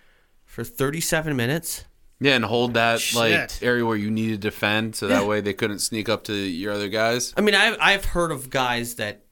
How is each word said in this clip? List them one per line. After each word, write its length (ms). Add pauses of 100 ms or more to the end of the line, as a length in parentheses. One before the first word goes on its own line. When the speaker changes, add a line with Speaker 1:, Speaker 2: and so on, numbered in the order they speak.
(460)
Speaker 1:
for 180
thirty-seven 720
minutes. 500 (340)
Speaker 2:
Yeah, 160
and 100
hold 300
that, 260 (140)
like, 160
Speaker 3:
Shit. 320
Speaker 2:
area 200
where 140
you 140
need 180
to 80
defend, 580
so 120
that 140
Speaker 1:
Yeah. 60
Speaker 2:
way 140
they 120
couldn't 260
sneak 280
up 180
to 80
your 380
other 160
guys. 480
Speaker 1:
I 60
mean, 140
I've, 260
I've 240
heard 260
of 200
guys 440
that 260 (100)